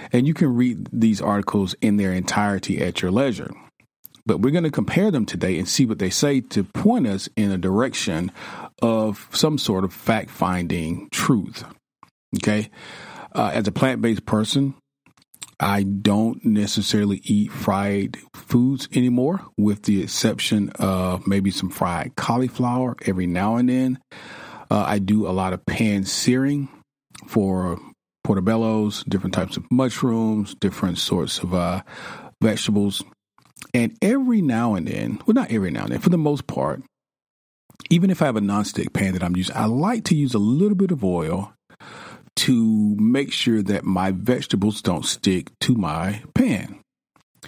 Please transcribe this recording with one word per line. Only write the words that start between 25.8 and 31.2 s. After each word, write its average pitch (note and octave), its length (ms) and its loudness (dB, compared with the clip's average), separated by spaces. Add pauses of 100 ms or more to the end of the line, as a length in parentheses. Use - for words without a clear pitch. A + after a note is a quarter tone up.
searing C3+ 640 0 (580)
for F#2 520 0 (480)
portobellos, G#2+ 840 0
different F#2 260 -2
types - 220 -2
of - 140 -8
mushrooms, A2+ 840 0
different F2+ 440 -2
sorts - 400 -2